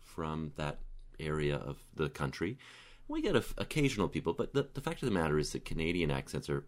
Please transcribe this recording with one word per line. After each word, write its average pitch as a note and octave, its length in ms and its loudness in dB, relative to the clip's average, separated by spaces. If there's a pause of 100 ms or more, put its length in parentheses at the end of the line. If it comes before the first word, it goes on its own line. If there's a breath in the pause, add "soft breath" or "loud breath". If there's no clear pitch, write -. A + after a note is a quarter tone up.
from D#2 540 -4
that D2+ 240 -2 (400)
area D2+ 380 2
of - 260 -6 (100)
the D2 160 2
country. E2 480 -2 (520 loud breath)
We D#4 120 0
get G#3 140 4
a A#2+ 40 6
f-, - 180 0
occasional A2 520 2
people, D#2 240 0
but - 200 -2
the, C#3 200 2
the C3+ 80 -6
fact E3 200 -4
of C#3 60 0
the A2 60 2
matter D#2+ 240 4
is D2 140 2
that - 120 -4
Canadian D#2+ 480 2
accents C#2 380 -2
are D2 180 0